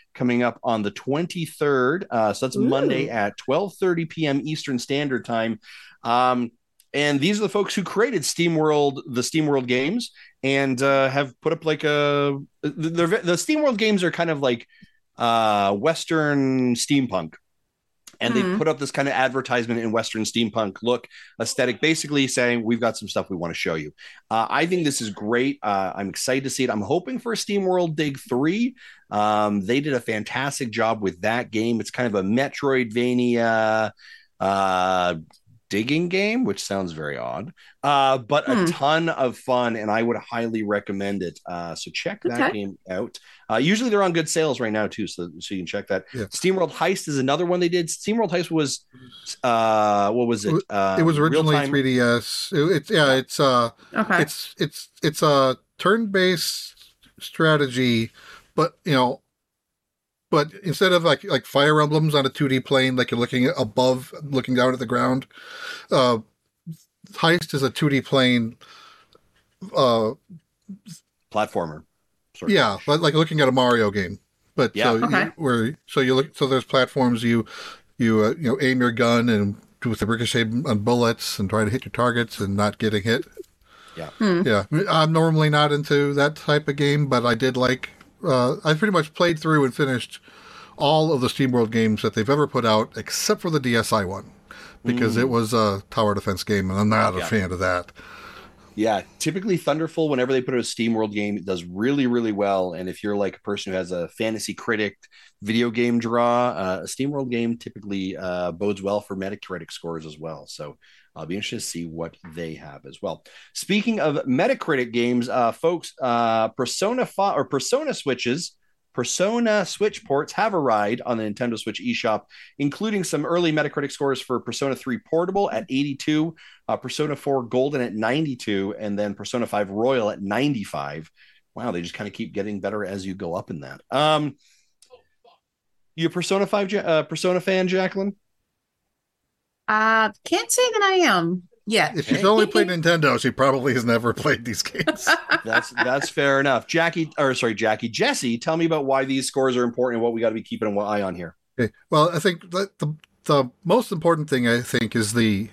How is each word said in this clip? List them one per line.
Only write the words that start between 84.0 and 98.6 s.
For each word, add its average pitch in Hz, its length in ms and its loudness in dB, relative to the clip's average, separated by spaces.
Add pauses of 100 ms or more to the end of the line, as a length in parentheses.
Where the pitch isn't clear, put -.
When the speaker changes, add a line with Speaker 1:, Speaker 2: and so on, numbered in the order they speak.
Speaker 2:
Hmm. 185 280 2
Speaker 3:
Yeah. 104 200 2 (240)
I'm 160 220 4
normally 160 400 4
not 147 200 4
into 143 440 2
that 147 200 2
type 151 320 0
of 139 80 -2
game, 147 300 2
but 123 180 2
I 120 120 2
did 123 200 0
like, 127 360 0 (320)
uh, 131 400 2
I 151 100 2
pretty 196 200 2
much 156 200 0
played 170 240 2
through 156 280 4
and 123 100 0
finished 131 440 -2 (580)
all 156 360 4
of 127 80 2
the 123 60 2
SteamWorld 123 440 2
games 110 300 2
that 113 140 -2
they've 110 140 0
ever 143 180 2
put 120 180 -2
out, 110 320 2
except - 440 -2
for 175 100 -2
the 151 80 2
D 123 160 0
S 110 180 2
I 104 120 2
one, 98 260 -10 (520)
because 117 340 0
it 123 80 2
Speaker 1:
Mm. 135 40 0
Speaker 3:
was 117 240 0
a 104 380 2
tower 104 240 2
defense 98 280 -4
game, 95 280 0
and 95 80 0
I'm 107 100 4
not 107 240 2
a 92 60 -4
Speaker 1:
Yeah. 85 80 -6
Speaker 3:
fan 95 240 0
of 87 80 -6
that. 90 320 -2 (840)